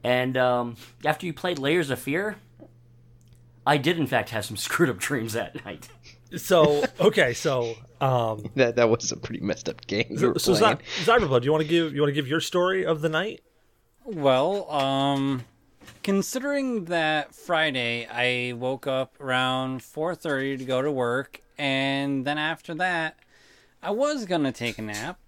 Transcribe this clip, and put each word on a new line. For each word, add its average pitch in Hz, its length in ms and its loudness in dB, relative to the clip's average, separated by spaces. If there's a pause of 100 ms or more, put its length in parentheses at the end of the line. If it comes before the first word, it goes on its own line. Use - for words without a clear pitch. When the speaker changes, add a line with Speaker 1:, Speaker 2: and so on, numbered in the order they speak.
Speaker 1:
And, 127 320 0
um, 123 380 2 (300)
after 151 220 -2
you 165 60 -6
played 175 280 -4
Layers 151 280 2
of 127 120 0
Fear, 190 340 -4 (1300)
I 143 120 4
did, 160 240 0
in 139 80 0
fact, 113 220 0
have 110 140 -4
some 107 120 -10
<laughs> - 100 -6
screwed 160 240 2
up - 80 -6
dreams 113 360 -4
that - 300 -6
night. 90 220 -14 (500)
Speaker 2:
So, 147 460 6 (160)
okay, 151 360 4
so, 123 420 -2 (240)
um, 113 520 0
Speaker 3:
<laughs> - 40 -20
That, 120 180 4
that 117 140 6
was - 240 2
a - 40 -8
pretty - 280 -10
messed - 240 -2
up - 180 -12
game 104 240 -2
you - 80 -6
Speaker 2:
so, - 120 4
Speaker 3:
were - 100 -2
Speaker 2:
so 190 160 2
Speaker 3:
playing. 208 220 4 (200)
Speaker 2:
Zy-, 170 60 -4
Zyberblood, 156 380 4
do - 20 -8
you 147 80 2
wanna 156 100 2
give, 160 320 2
you 143 60 -2
wanna 143 140 2
give 147 120 -2
your 156 140 0
story 185 440 0
of 160 160 0
the 160 80 -2
night? 175 340 -4 (640)
Speaker 4:
Well, 165 680 2
um, 139 720 0 (580)
considering 247 840 -2
that 156 460 -2
Friday 131 760 -2
I 123 440 0
woke 127 340 -4
up 131 320 -4
around 131 640 0
four 160 320 -6
thirty 135 400 -4
to 131 80 -10
go 127 180 0
to 151 80 0
work, 127 520 -2 (140)
and 139 680 -2
then 147 140 -2
after 156 360 -6
that, 170 440 -2 (600)
I 196 120 -6
was 269 320 0
gonna 160 260 0
take 117 280 -6
a 110 40 -8
nap 110 460 -8